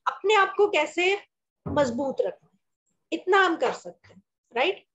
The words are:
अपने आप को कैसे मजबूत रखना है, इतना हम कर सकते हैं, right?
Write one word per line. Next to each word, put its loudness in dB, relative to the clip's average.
अपने -2
आप 2
को 4
कैसे 0
मजबूत -2
रखना -6
है, -20
इतना 0
हम 2
कर -2
सकते -16
हैं, -20
right? -2